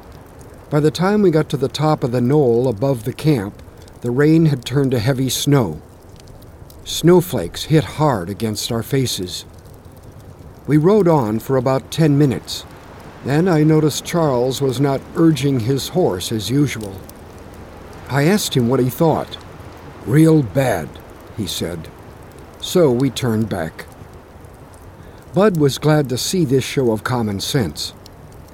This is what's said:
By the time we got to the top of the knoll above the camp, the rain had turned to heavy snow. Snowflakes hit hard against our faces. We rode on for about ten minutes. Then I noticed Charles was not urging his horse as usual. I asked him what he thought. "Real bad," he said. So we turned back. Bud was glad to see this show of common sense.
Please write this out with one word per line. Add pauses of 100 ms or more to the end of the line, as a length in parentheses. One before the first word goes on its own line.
(680)
By
the
time
we
got
to
the
top
of
the
knoll
above
the
camp, (400)
the
rain
had
turned
to
heavy
snow. (1000)
Snowflakes
hit
hard
against
our
faces. (1200)
We
rode
on
for
about
ten
minutes. (640)
Then
I
noticed
Charles
was
not (140)
urging
his
horse
as
usual. (1160)
I
asked
him
what
he
thought. (680)
"Real
bad," (480)
he
said. (720)
So
we
turned
back. (1500)
Bud
was
glad
to
see
this
show
of
common
sense. (600)